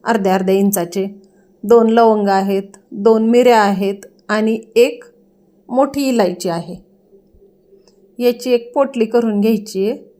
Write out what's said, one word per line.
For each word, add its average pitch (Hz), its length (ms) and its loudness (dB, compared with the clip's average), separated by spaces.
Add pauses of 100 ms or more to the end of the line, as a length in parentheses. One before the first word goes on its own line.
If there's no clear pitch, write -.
अर्ध्या 196 300 0
अर्ध्या 190 200 0
इंचाचे, 196 680 -2 (400)
दोन 226 280 4
लवंगा 214 440 2
आहेत, 196 340 -2 (220)
दोन 220 400 2
मिऱ्या 240 320 4
आहेत 196 440 -2 (220)
आणि 220 340 -2 (140)
एक 277 280 2 (640)
मोठी 277 400 -2
इलायची 190 400 -2
आहे. 170 280 -8 (1400)
याची 240 320 -2
एक 233 240 -2
पोटली 269 300 -2
करून 226 360 0
घ्यायची 208 500 -2
आहे - 180 -12 (120)